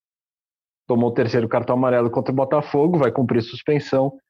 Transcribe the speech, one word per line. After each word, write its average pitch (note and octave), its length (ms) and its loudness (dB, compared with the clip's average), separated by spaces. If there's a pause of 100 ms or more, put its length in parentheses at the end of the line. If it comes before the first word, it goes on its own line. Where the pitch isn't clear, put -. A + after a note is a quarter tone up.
(880)
Tomou A#2+ 220 2
o A#2 40 -8
terceiro A#2 340 0
cartão B2 280 0
amarelo B2 340 2
contra B2+ 220 -4
o - 20 -4
Botafogo, D3 640 0
vai B2 140 2
cumprir A#2 280 0
suspensão. C#3 800 -2 (120)